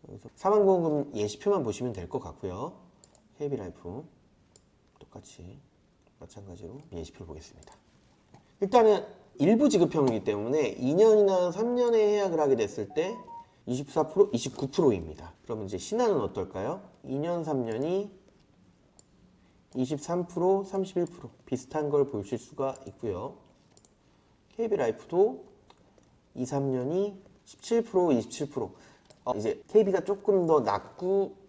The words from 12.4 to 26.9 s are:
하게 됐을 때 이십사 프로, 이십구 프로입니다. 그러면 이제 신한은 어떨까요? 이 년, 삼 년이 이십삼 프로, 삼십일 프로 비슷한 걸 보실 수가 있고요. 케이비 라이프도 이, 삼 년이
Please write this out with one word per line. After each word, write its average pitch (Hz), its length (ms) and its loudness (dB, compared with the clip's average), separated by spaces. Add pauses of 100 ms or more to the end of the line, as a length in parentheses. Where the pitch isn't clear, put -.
하게 135 160 4
됐을 107 320 -4
때 185 260 -2 (520)
이십사 143 420 -2
프로, 196 240 4
이십구 131 360 -4
프로입니다. 82 680 0 (100)
그러면 110 220 -8
이제 98 120 -8
신한은 208 420 0
어떨까요? 110 640 -6 (220)
이 131 120 -6
년, 165 280 -4
삼 139 200 -2
년이 165 460 -4 (1700)
이십삼 151 500 -4
프로, 190 380 0
삼십일 190 420 -4
프로 - 240 -16 (160)
비슷한 151 420 -4
걸 143 200 2
보실 104 300 -6
수가 135 360 -6 (140)
있고요. 107 500 -8 (1160)
케이비 226 200 -2
라이프도 170 680 0 (920)
이, 127 100 -4
삼 139 280 -2
년이 180 500 -4 (220)